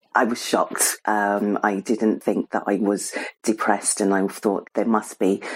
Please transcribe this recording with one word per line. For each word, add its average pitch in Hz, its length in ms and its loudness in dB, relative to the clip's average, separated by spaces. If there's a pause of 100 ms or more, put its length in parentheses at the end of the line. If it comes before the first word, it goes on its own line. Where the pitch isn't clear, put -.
(160)
I 127 60 6
was 120 200 0
shocked. - 640 -2
Um, 101 580 2
I 101 160 0
didn't 110 420 0
think - 300 -2
that 107 160 -2
I 101 80 2
was 98 360 0 (300)
depressed, - 580 0
and 98 140 2
I 95 140 2
thought - 460 -2
there 104 100 0
must 110 340 0
be - 240 2 (140)